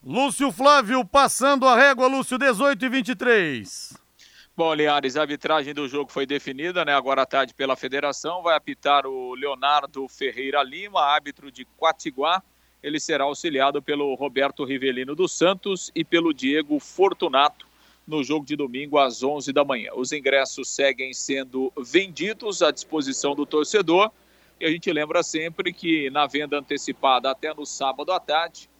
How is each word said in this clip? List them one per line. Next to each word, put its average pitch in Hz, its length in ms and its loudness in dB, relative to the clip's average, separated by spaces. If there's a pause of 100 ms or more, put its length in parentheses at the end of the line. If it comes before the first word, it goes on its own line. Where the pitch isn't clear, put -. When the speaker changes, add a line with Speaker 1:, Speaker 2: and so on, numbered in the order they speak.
Speaker 1:
Lúcio 247 500 0
Flávio, 254 500 4
passando 269 640 4
a 247 80 8
régua, 262 320 6
Lúcio, 262 300 0
dezoito 254 480 2
e 254 40 0
vinte 240 200 -2
e 254 60 -2
três. 175 800 0 (640)
Speaker 2:
Bom, 165 180 2
Linhares, 147 420 2
a 151 60 2
arbitragem 147 500 0
do 143 160 -6
jogo 139 240 -6
foi 139 140 -2
definida, 143 580 -4
né? 143 100 0
Agora 135 300 2
à - 40 2
tarde 135 260 -2
pela 135 220 -2
federação, 143 680 -6
vai 165 140 2
apitar 143 500 0
o 127 300 -8
Leonardo 139 720 -2
Ferreira 135 560 -4
Lima, 175 380 -4
árbitro 143 500 -2
de 123 160 -18 (100)
Quatiguá. 160 640 0 (400)
Ele 147 180 -6
será 139 260 -2
auxiliado 143 580 -2
pelo 143 320 -2
Roberto 135 480 -2
Rivelino 131 500 -4
dos 175 200 -2
Santos 190 600 -2
e 165 100 -4
pelo 170 300 0
Diego 143 460 -2
Fortunato 165 880 0 (400)
no 151 160 -2
jogo 147 220 -2
de 143 100 -6
domingo 143 420 -2
às 131 240 2
onze 135 320 -4
da 143 100 4
manhã. 117 300 -2
Os 123 180 -4
ingressos 135 580 0
seguem 131 440 0
sendo 131 640 -4
vendidos 185 840 -2
à 151 80 6
disposição 143 640 -4
do 143 100 -2
torcedor. 175 640 2 (500)
E 170 60 -6
a 156 60 2
gente 170 200 -4
lembra 156 300 0
sempre 170 520 -4
que 156 360 0
na 147 160 2
venda 147 320 -4
antecipada 135 720 0
até 151 240 -6
no 151 120 -12
sábado 139 460 -4
à 185 80 0
tarde 165 480 -4 (120)